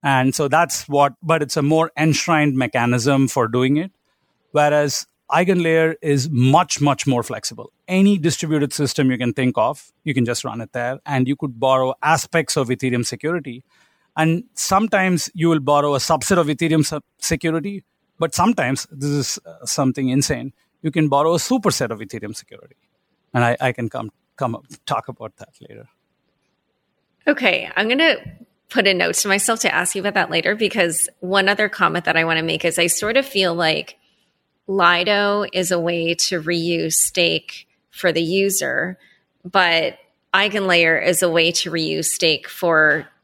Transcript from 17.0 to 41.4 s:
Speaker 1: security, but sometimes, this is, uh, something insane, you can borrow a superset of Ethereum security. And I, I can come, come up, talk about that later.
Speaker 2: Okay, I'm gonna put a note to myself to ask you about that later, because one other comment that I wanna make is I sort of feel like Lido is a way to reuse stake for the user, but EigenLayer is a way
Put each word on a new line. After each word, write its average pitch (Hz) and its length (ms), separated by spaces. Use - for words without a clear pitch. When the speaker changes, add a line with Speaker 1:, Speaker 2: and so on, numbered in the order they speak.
Speaker 1:
security, 165 680
but 165 160
sometimes, 175 560
this 143 180
is, 143 360
uh, 82 200
something 131 440
insane, 135 420
you 160 100
can 156 160
borrow 147 280
a - 20
superset 170 540
of 104 80
Ethereum 104 360
security. - 400
And 120 120
I, 120 160
I 127 100
can 120 180
come, 113 220
come 120 200
up, - 100
talk 113 220
about 113 300
that - 240
later. 110 260
Speaker 2:
Okay, 254 520
I'm 214 100
gonna 285 300
put - 160
a 196 80
note 175 220
to - 140
myself 208 320
to - 120
ask 180 220
you 190 60
about 202 140
that 185 140
later, 165 260
because 196 520
one 190 260
other 208 220
comment 175 340
that 160 140
I 165 80
wanna 160 180
make 160 220
is 165 120
I 175 100
sort 208 280
of 269 100
feel 185 300
like 160 420
Lido 202 840
is 185 200
a 175 80
way 170 340
to 165 280
reuse 165 520
stake - 760
for 175 240
the 165 80
user, 185 760
but 165 540
EigenLayer 190 720
is 175 160
a 180 80
way 165 220